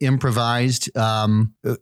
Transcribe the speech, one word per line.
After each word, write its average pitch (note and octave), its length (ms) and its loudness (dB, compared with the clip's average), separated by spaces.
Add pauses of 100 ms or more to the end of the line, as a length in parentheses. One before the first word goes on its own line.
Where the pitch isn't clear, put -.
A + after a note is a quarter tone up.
improvised. B2 960 0
Um, A2 580 2 (100)
uh, A#2+ 180 -2